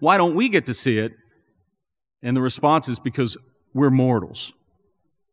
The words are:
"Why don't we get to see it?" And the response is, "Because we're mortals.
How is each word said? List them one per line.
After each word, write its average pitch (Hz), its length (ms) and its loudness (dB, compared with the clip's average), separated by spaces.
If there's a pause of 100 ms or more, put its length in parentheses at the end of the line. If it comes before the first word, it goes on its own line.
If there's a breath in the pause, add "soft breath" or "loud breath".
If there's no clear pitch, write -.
"Why 180 160 4
don't 175 180 2
we 240 140 0
get 185 180 0
to 123 80 -4
see 113 240 -2
it?" 113 140 -4 (1080)
And 123 140 -2
the 127 60 0
response 147 460 0
is, 123 100 -4
"Because 123 380 -4 (360)
we're 135 180 2
mortals. 123 640 0 (800)